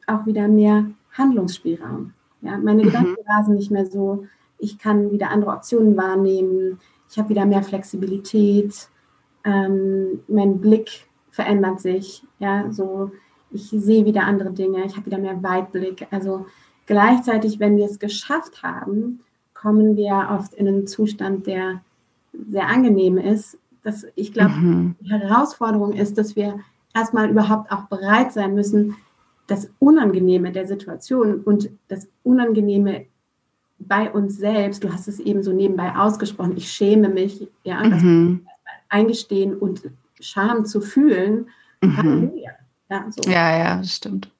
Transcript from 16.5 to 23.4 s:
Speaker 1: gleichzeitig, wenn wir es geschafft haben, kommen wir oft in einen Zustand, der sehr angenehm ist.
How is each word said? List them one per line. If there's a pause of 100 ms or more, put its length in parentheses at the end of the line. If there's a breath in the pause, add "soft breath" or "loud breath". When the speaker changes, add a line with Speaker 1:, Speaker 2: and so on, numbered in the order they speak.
Speaker 1:
gleichzeitig,
wenn
wir
es
geschafft
haben, (320)
kommen
wir
oft
in
einen
Zustand,
der (720)
sehr
angenehm
ist. (240)